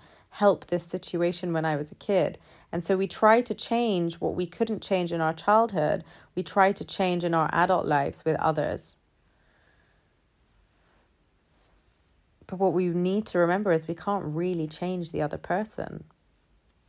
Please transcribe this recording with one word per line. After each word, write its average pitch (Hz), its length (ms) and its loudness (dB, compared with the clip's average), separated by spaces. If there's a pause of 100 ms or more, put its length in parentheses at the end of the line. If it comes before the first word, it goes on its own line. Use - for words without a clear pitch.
(300)
help - 380 2
this 175 180 -2
situation 175 680 -2
when 160 120 0
I 156 100 0
was 147 160 -4
a - 40 -16
kid. 185 420 0 (340)
And 175 120 -4
so 196 120 2
we 190 120 0
try 220 340 6
to 240 120 -6
change 190 600 -2
what 165 200 -4
we 180 120 -2
couldn't 214 340 -4
change 180 300 -2
in 165 100 -2
our 160 120 0
childhood. 196 680 2 (300)
We 185 100 -4
try 196 280 2
to - 140 -8
change 180 400 0
in 170 80 0
our 160 180 2
adult 180 340 2
lives 147 380 0
with 160 140 0
others. - 600 -2 (3500)
But 190 100 -8
what 190 160 4
we 180 140 2
need 185 400 0
to 180 120 0
remember 180 340 4
is 160 140 0
we 160 80 -4
can't 202 300 -2
really 165 420 -2
change 175 440 -6
the - 100 -4
other 151 160 -2
person, - 680 -6 (840)